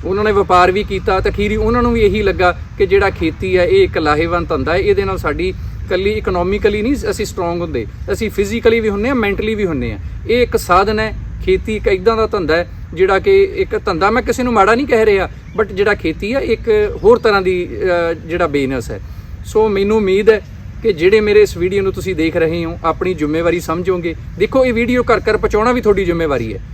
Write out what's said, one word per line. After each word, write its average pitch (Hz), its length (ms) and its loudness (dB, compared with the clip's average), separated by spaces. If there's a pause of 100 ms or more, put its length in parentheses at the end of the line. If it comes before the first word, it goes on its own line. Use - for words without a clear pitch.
ਉਹਨਾਂ 196 180 0
ਨੇ 214 80 2
ਵਪਾਰ 185 400 6
ਵੀ 202 120 0
ਕੀਤਾ 190 360 -2
ਤੇ 196 100 0
ਅਖੀਰੀ 208 260 -2
ਉਹਨਾਂ 226 280 0
ਨੂੰ 240 100 2
ਵੀ 233 80 2
ਇਹੀ 208 200 4
ਲੱਗਾ 185 360 2 (200)
ਕਿ 202 80 2
ਜਿਹੜਾ 196 240 2
ਖੇਤੀ 180 480 -2
ਹੈ, 180 80 4
ਇਹ 190 180 4
ਇੱਕ 185 140 0
ਲਾਹੇਵੰਦ 160 520 0
ਧੰਦਾ 160 240 0
ਹੈ। 180 40 2
ਇਹਦੇ 196 280 2
ਨਾਲ 190 120 -4
ਸਾਡੀ 165 320 -2
ਇਕੱਲੀ 190 600 -4
ਇਕਨੋਮਿਕਲੀ 208 720 -2
ਨਹੀਂ 262 140 0 (140)
ਅਸੀਂ 151 160 -4
ਸਟਰੋਂਗ 175 360 -4
ਹੁੰਦੇ, 139 240 -4 (260)
ਅਸੀਂ 202 180 -4
ਫਿਜ਼ੀਕਲੀ 220 500 0
ਵੀ 220 100 -2
ਹੁੰਦੇ 208 200 -2
ਹਾਂ, 190 60 -2
ਮੈਂਟਲੀ 208 400 -2
ਵੀ 208 100 -2
ਹੁੰਦੇ 127 260 -2
ਹਾਂ। - 80 -10 (300)
ਇਹ 247 140 4
ਇੱਕ 233 140 -2
ਸਾਧਨ 202 420 2
ਹੈ, 214 140 -4 (320)
ਖੇਤੀ 190 300 0
ਇੱਕ 202 120 -2
ਇੱਦਾਂ 202 300 2
ਦਾ 220 100 2
ਧੰਦਾ 175 280 0
ਹੈ 175 140 0 (240)
ਜਿਹੜਾ 190 260 2
ਕਿ 196 240 4
ਇੱਕ 196 420 -4
ਧੰਦਾ, 190 260 0
ਮੈਂ 247 100 0
ਕਿਸੇ 247 220 -2
ਨੂੰ 247 100 0
ਮਾੜਾ 214 220 4
ਨਹੀਂ 277 120 -2
ਕਹਿ 220 180 4
ਰਿਹਾ, 196 240 2 (280)
but 208 100 0
ਜਿਹੜਾ 202 280 0
ਖੇਤੀ 196 380 -4
ਆ 269 60 0
ਇੱਕ 214 640 0
ਹੋਰ 226 160 6
ਤਰ੍ਹਾਂ 202 220 2
ਦੀ, 180 280 -2 (420)
ਅ, - 20 -2
ਜਿਹੜਾ 170 340 -4
ਬਿਜ਼ਨਸ 135 440 -2
ਹੈ। 101 80 -10 (460)
ਸੋ 214 240 2
ਮੈਨੂੰ 202 280 2
ਉਮੀਦ 202 320 4
ਹੈ 214 120 4 (420)
ਕਿ 220 100 2
ਜਿਹੜੇ 190 260 4
ਮੇਰੇ 208 220 4
ਇਸ 190 160 2
ਵੀਡੀਓ 190 260 0
ਨੂੰ 190 100 -2
ਤੁਸੀਂ 185 220 -6
ਦੇਖ 160 220 0
ਰਹੇ 165 280 0
ਹੋ, 170 180 -8
ਆਪਣੀ 165 300 -2
ਜ਼ਿੰਮੇਵਾਰੀ 165 460 0
ਸਮਝੋਗੇ। 170 560 -4 (240)
ਦੇਖੋ, 254 260 4
ਇਹ 254 80 0
ਵੀਡੀਓ 240 300 2
ਘਰ 233 160 2
ਘਰ 214 180 0
ਪਹੁੰਚਾਉਣਾ 214 340 2
ਵੀ 247 100 0
ਤੁਹਾਡੀ 196 240 2
ਜ਼ਿੰਮੇਵਾਰੀ 147 480 -2
ਹੈ - 60 -10 (140)